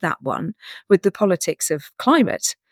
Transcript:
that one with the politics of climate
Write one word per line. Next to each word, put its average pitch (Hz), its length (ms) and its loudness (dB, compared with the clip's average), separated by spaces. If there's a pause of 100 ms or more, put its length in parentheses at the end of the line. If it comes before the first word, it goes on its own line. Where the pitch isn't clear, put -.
that 170 200 -4
one 165 320 -6 (360)
with 190 140 6
the 202 80 2
politics - 600 -2
of 151 260 -4
climate - 580 2 (160)